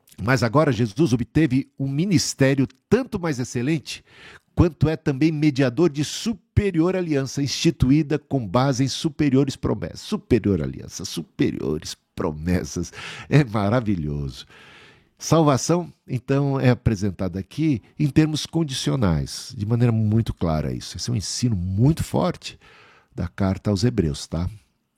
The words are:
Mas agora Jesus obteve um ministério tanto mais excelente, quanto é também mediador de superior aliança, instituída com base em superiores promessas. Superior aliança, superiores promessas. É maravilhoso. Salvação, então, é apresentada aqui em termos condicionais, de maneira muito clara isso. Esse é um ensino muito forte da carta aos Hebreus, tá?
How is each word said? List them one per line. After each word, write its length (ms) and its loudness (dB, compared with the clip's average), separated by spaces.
Mas 220 2
agora 300 2
Jesus 400 0
obteve 640 0
um 100 -4
ministério 760 2
tanto 320 0
mais 180 -4
excelente, 640 -6
quanto 360 4
é 80 0
também 340 2
mediador 600 2
de 140 -2
superior 920 -2
aliança, 440 -2
instituída 800 2
com 260 -4
base 380 0
em 60 0
superiores 640 0
promessas. 460 -6
Superior 600 0
aliança, 440 -8
superiores 920 -6
promessas. 760 -4
É 160 4
maravilhoso. 1000 -2
Salvação, 760 2
então, 540 -2
é 100 4
apresentada 680 -2
aqui 420 -2
em 100 2
termos 380 2
condicionais, 1120 -2
de 100 -4
maneira 260 2
muito 420 2
clara 380 0
isso. 240 -10
Esse 140 -6
é 20 -2
um 40 -2
ensino 400 -2
muito 460 2
forte 560 -4
da 140 -6
carta 420 -2
aos 140 2
Hebreus, 420 0
tá? 220 -4